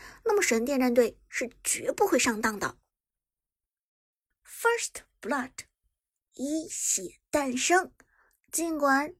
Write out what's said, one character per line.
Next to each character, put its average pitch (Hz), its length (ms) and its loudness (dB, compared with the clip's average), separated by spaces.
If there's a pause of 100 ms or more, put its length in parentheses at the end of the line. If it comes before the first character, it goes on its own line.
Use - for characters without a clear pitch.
(240)
那 440 100 2
么 392 80 4
神 226 240 2
殿 277 120 0
战 254 140 4
队 233 260 4 (120)
是 240 200 -6 (140)
绝 - 260 -2
不 - 160 2
会 320 120 4
上 233 240 0
当 220 160 -2
的。 127 180 -6 (1700)
First - 600 -4 (180)
Blood， 262 300 -6 (840)
一 311 340 -4
血 - 520 -6 (100)
诞 277 260 0
生。 349 360 2 (600)
尽 320 240 -2
管 285 440 2